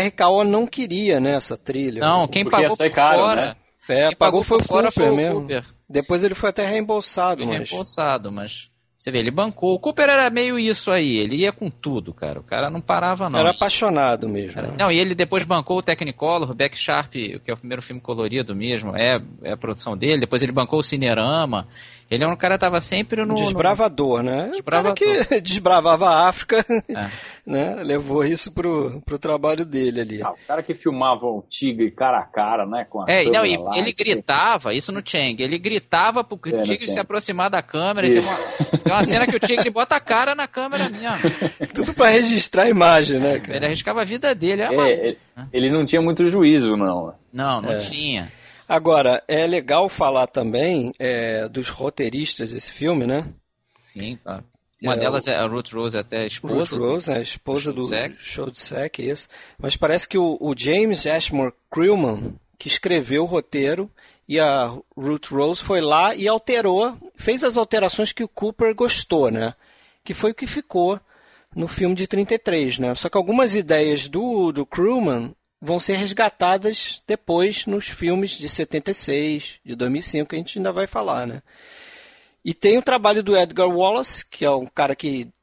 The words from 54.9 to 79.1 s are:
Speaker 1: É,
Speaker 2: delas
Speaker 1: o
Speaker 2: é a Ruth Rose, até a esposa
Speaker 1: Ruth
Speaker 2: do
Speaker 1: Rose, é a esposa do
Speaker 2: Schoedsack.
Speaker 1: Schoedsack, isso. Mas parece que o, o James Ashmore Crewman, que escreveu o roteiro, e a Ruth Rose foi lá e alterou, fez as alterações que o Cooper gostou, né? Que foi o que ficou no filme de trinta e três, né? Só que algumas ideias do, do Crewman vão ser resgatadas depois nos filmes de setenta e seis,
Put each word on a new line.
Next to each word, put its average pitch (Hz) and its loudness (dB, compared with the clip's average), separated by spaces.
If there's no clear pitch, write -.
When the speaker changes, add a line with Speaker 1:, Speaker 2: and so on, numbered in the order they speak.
Speaker 1:
É, 117 -2
Speaker 2:
delas 127 -2
Speaker 1:
o 139 -2
Speaker 2:
é 101 0
a 110 0
Ruth 117 -8
Rose, 113 -6
até 113 -4
a 110 -4
esposa - -6
Speaker 1:
Ruth 165 -2
Speaker 2:
do - -6
Speaker 1:
Rose, 147 -2
é 127 -2
a - -2
esposa 143 -6
do 127 -8
Speaker 2:
Schoedsack. 120 -4
Speaker 1:
Schoedsack, 135 -8
isso. - -8
Mas - -4
parece 160 0
que - -4
o, 170 2
o 143 -2
James 185 2
Ashmore 143 0
Crewman, 147 2
que - -16
escreveu 151 0
o - 0
roteiro, 165 -2
e 151 0
a 139 2
Ruth 147 -4
Rose 147 0
foi 190 0
lá 156 4
e 196 -4
alterou, 220 0
fez 254 -2
as 240 0
alterações 214 0
que 233 -6
o 208 -4
Cooper 220 -2
gostou, 170 2
né? 113 -2
Que - -10
foi 220 0
o 220 -2
que 262 -10
ficou 190 0
no 165 -4
filme 185 0
de 185 -2
trinta 196 0
e - 2
três, 139 0
né? 123 -2
Só - -6
que - 0
algumas 208 2
ideias 151 2
do, 190 0
do 143 -4
Crewman 170 0
vão 170 0
ser 196 -2
resgatadas 196 0
depois 196 0
nos 208 -4
filmes 185 -2
de 151 -10
setenta 156 -4
e 202 -2
seis, 147 -4